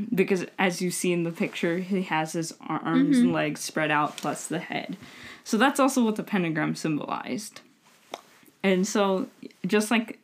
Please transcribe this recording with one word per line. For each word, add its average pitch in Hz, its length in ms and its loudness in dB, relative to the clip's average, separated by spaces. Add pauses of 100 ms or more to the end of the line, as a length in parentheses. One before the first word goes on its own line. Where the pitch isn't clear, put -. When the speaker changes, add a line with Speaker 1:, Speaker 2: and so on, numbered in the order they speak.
(160)
Speaker 1:
because 180 300 2 (120)
as 185 240 0
you 180 80 0
see 175 240 0
in 175 100 0
the 170 80 -2
picture, 170 460 -2
he 185 260 -2
has 160 300 -2
his 165 200 -4 (140)
ar-, 160 160 -4
arms 269 340 4
Speaker 2:
Mm-hmm. 240 80 6
Speaker 1:
and - 80 4
legs 151 280 -2
spread 156 300 0
out, 151 260 2
plus - 300 -6
the 160 120 -4
head. - 380 -8 (460)
So - 140 -2
that's 269 220 4
also 262 240 4
what 214 120 2
the 202 80 -4
pentagram 160 520 0
symbolized. - 840 -4 (1000)
And 190 240 4
so, 196 400 2 (380)
just 208 260 2
like 233 320 0